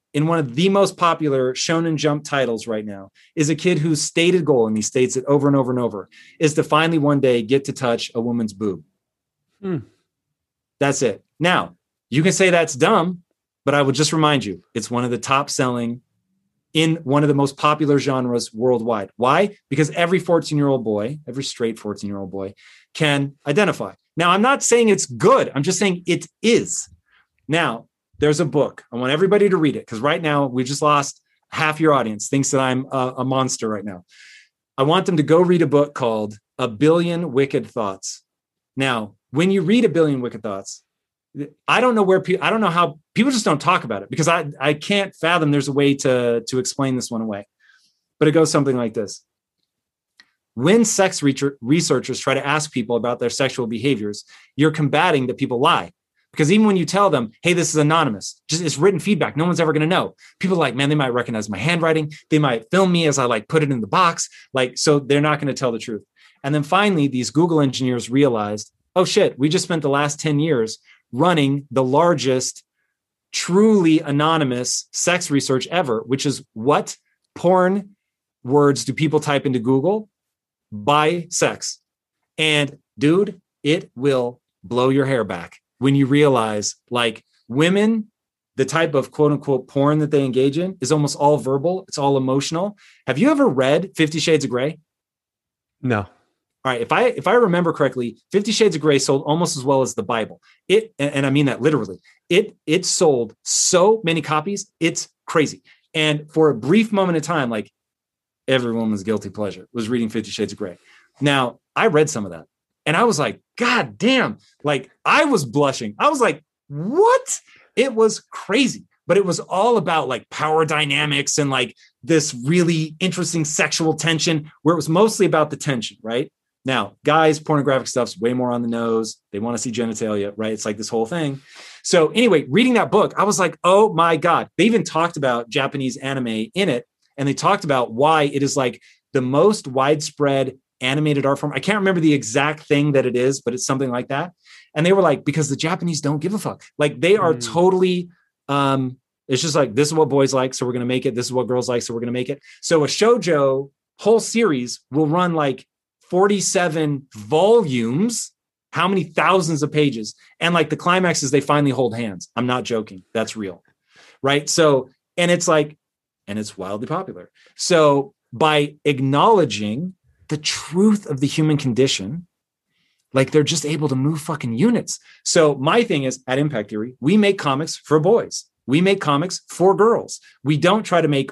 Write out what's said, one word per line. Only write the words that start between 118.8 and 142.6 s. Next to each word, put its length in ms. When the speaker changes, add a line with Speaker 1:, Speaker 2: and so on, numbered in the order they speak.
Speaker 1:
but 80
it 100
was 140
all 380
about, 320
like, 200
power 360
dynamics 720
and, 120
like, 260
this 300
really 540
interesting 460
sexual 480
tension 580
where 100
it 20
was 140
mostly 360
about 240
the 60
tension, 460
right? 300
Now, 400
guys, 340
pornographic 480
stuff's 320
way 140
more 180
on 100
the 60
nose. 500
They 80
wanna 180
see 140
genitalia, 640
right? 160
It's 140
like 120
this 120
whole 160
thing. 360
So 260
anyway, 400
reading 240
that 180
book, 260
I 60
was 160
like, 240
"Oh 300
my 240
God." 400
They 80
even 180
talked 320
about 340
Japanese 460
anime 580
in 140
it. 180
And 120
they 60
talked 300
about 300
why 300
it 200
is, 140
like, 240
the 80
most 460
widespread 920
animated 440
art 140
form. 160
I 40
can't 180
remember 240
the 120
exact 540